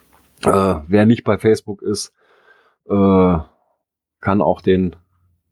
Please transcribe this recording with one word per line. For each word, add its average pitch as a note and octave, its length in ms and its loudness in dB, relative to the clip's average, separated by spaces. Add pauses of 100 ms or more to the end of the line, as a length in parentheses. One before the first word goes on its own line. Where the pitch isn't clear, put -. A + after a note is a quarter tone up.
(420)
Äh, G2 320 0 (140)
wer G#2 180 2
nicht A#2 160 2
bei G#2 160 -2
Facebook G#2+ 440 -2
ist, - 300 -8 (800)
äh, F#2+ 480 2 (840)
kann G2 220 -2
auch F2 180 -2
den, F#2 360 -2 (560)